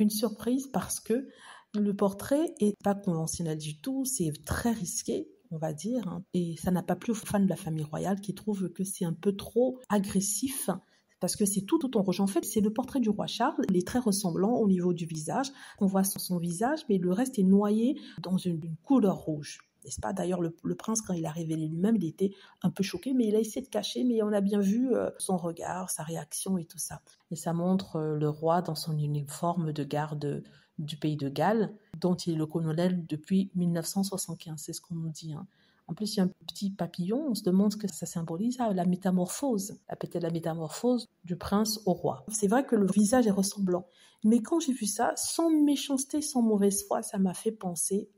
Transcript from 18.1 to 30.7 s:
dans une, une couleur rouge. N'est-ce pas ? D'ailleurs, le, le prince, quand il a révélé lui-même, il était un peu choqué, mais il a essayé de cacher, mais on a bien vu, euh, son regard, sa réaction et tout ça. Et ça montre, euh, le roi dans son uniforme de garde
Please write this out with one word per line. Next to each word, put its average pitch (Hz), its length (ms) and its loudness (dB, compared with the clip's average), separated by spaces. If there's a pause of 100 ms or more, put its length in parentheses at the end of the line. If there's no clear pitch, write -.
dans 180 160 0
une, 170 280 -2
une 165 180 -6
couleur 220 360 4
rouge. 147 420 -6 (240)
N'est-ce - 160 -10
pas ? 214 120 -2
D'ailleurs, 180 300 0
le, 165 120 -2 (100)
le 170 100 -2
prince, 220 260 -2
quand - 140 -4
il 165 100 -2
a 160 60 -4
révélé 160 360 -2
lui-même, 175 300 2
il 175 80 0
était 190 280 0 (300)
un 185 60 2
peu - 140 0
choqué, 196 320 -2
mais 240 120 4
il 208 100 4
a 220 40 4
essayé 226 240 -2
de - 60 -18
cacher, 214 320 -2
mais 233 200 2
on 214 100 2
a 208 80 4
bien 202 180 2
vu, 226 340 4
euh, 202 160 2 (100)
son 190 180 0
regard, 170 520 -4
sa - 140 -6
réaction 165 560 -4
et 165 60 -6
tout 160 160 -14
ça. 151 200 -10 (300)
Et 170 60 -6
ça 165 160 -4
montre, 180 440 0
euh, 156 200 -2
le 151 120 0
roi 160 320 2
dans 170 140 -2
son 151 240 -4
uniforme 151 720 -2
de 151 120 -4
garde 147 580 -4 (360)